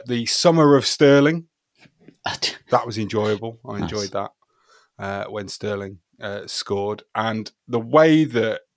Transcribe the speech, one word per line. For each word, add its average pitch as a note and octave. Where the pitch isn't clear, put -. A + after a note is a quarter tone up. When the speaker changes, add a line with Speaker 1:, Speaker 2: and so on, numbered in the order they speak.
Speaker 1:
the A#2+
Summer D#3+
of C3
Sterling. D3
Speaker 2:
<laughs> -
Speaker 1:
That A#2
was A2
enjoyable. G#2+
I A#2
Speaker 2:
Nice. F#2+
Speaker 1:
enjoyed G2
that, G2+
uh, G2
when G#2
Sterling, G2
uh, G#2
scored. G2+
And A2
the A#2+
way D#3
that A2+